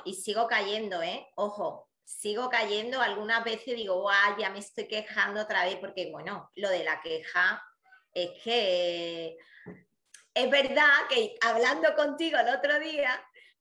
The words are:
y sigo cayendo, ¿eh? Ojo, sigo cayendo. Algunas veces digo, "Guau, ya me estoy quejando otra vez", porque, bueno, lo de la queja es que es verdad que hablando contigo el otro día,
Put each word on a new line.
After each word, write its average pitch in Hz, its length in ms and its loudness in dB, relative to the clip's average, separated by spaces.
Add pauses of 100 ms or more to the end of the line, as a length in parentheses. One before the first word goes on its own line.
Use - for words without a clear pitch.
y 190 120 -8
sigo 220 320 -2
cayendo, 208 540 -2
¿eh? 185 240 -6 (100)
Ojo, 208 520 -4 (180)
sigo 220 440 -6
cayendo. 226 520 -2
Algunas 220 440 0
veces 233 320 -4
digo, 196 240 -2
"Guau, 202 360 4
ya 202 120 -2
me 180 100 -8
estoy - 300 -10
quejando 214 520 -2
otra 196 220 0
vez", 190 140 0
porque, 180 340 -8
bueno, 156 440 -10
lo 196 140 -2
de 175 140 2
la 156 180 -2
queja 180 600 0 (500)
es 175 160 -2 (140)
que 175 960 0 (960)
es 247 160 0
verdad 285 600 6
que 233 320 0
hablando 262 540 4
contigo 294 440 2
el 233 100 2
otro 277 300 2
día, 294 440 -2 (380)